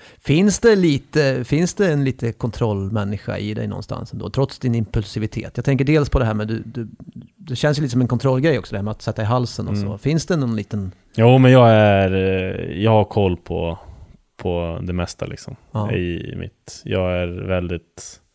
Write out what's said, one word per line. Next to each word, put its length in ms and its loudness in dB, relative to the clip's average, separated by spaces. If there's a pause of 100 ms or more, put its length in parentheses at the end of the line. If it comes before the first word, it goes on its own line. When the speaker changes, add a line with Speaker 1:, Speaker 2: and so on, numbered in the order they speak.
(200)
Speaker 1:
Finns 400 2
det 160 6
lite, 680 0
finns 300 0
det 180 2
en 120 0
lite 280 -4
kontrollmänniska 1040 -4
i 160 -6
dig 120 -6
någonstans 460 -10
ändå, 180 -8
trots 280 -2
din 160 -2
impulsivitet? 840 -4
Jag 80 -6
tänker 200 0
dels 260 2
på 80 2
det 60 2
här 100 0
med, 140 -4
du, 180 -6
du, 220 -10 (480)
det 200 -10
känns 220 2
ju 40 -2
lite 100 -2
som 80 2
en 80 2
kontrollgrej 500 2
också, 160 -10
det 40 -6
här 60 -4
med 60 -4
att 120 -10
sätta 200 -4
i 20 -2
halsen 440 -2
och 60 -2
Speaker 2:
Mm. 140 -4
Speaker 1:
så. 100 -8
Finns 280 -2
det 100 0
någon 200 -2
liten 360 -6 (240)
Speaker 2:
Jo, 220 8
men 140 8
jag 180 10
är, 440 6
eh, 680 -2
jag 80 4
har 140 6
koll 320 0
på, 420 -6 (580)
på 460 -4
det 100 -6
mesta, 340 -6
liksom, 300 -14 (160)
Speaker 1:
Ja. 200 -4
Speaker 2:
i 440 -4
mitt, 480 -14
jag 280 -2
är 140 -2 (220)
väldigt... 720 -6 (140)